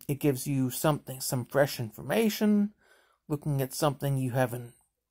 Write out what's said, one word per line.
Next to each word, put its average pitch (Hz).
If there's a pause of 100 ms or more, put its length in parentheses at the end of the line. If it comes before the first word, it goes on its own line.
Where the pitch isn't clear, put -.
it 143
gives 139
you 131
something, 135
some 127
fresh -
information, 208 (560)
looking 147
at 131
something 139
you 131
haven't 123 (380)